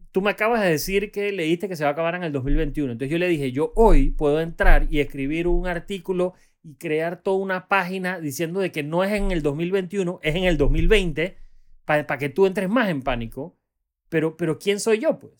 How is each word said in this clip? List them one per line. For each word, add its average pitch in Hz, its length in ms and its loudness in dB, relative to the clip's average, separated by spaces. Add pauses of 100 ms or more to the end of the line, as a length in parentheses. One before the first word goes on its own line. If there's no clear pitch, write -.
(100)
tú 190 100 0
me 202 100 0
acabas 220 320 0
de 185 80 2
decir 196 420 -2
que 202 180 -4
leíste 175 380 -2
que 185 80 -8
se 151 80 -4
va 143 60 2
a - 20 0
acabar 165 240 -2
en 180 80 -6
el 160 80 -4
dos 135 100 -4
mil 143 140 2
veintiuno". 147 340 -2
Entonces 131 220 -6
yo 170 60 0
le 180 100 -2
dije, 143 240 -2
"Yo 151 240 -4
hoy 160 340 8
puedo 147 300 0
entrar 165 500 4
y 147 80 0
escribir 143 480 -2
un 175 220 0
artículo 180 640 -4 (300)
y 156 100 -20
crear 165 480 -4
toda 196 140 0
una 190 320 -4
página 185 500 -2
diciendo 160 400 -6
de 180 140 -2
que 156 100 -6
no 165 220 -2
es 202 80 -2
en 196 180 0
el 170 120 -2
dos 143 120 0
mil 170 160 -4
veintiuno, 185 540 -4
es 156 100 0
en 185 80 -2
el 180 160 2
dos 131 140 4
mil 165 160 4
veinte, 180 480 2 (480)
pa, 151 200 0
pa 147 140 -6
que 139 120 -4
tú 190 160 2
entres 190 220 0
más 226 220 0
en 139 120 -2
pánico". 123 540 -6 (520)
Pero, 160 280 -2
pero 160 220 -2
¿quién 202 220 -2
soy 220 180 2
yo, 294 220 0
pues? - 200 -20